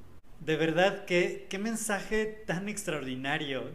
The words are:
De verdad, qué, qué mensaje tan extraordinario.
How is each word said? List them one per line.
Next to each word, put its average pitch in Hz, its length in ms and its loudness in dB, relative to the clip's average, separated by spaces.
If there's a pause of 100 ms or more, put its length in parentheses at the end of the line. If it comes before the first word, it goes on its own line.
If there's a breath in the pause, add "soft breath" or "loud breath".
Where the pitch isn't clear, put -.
(460)
De 156 80 2
verdad, 165 520 4
qué, 175 440 2
qué 196 80 -2
mensaje 214 640 0 (220)
tan 185 220 -2
extraordinario. 139 1080 -2